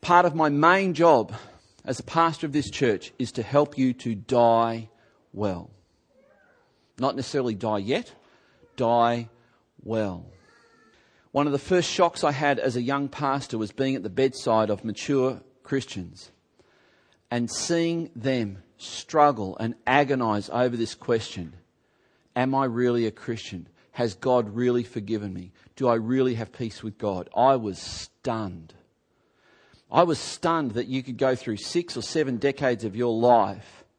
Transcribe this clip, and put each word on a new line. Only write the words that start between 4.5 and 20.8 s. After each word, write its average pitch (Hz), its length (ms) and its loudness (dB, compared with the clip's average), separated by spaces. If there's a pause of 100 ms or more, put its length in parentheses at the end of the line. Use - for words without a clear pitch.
well. 95 360 -4 (1300)
Not 127 160 0
necessarily 123 400 -4
die 107 220 -2
yet, 127 340 -4 (640)
die 117 520 2 (540)
well. 98 440 -4 (1040)
One 143 140 2
of 147 60 0
the 143 60 0
first 180 320 0
shocks 170 320 0
I 151 80 2
had 143 300 0
as 120 160 -2
a 123 60 -2
young 139 260 -2
pastor 135 500 -4
was 107 140 -4
being 135 240 -2
at 90 80 -8
the 104 60 -6
bedside 110 600 2
of 101 140 -4
mature 127 560 -2 (240)
Christians - 640 -8 (1000)
and 120 220 -2
seeing 170 640 -2
them 113 440 -4 (180)
struggle 127 840 0
and 113 160 -4 (120)
agonize 127 680 2
over 120 240 0
this 113 180 -4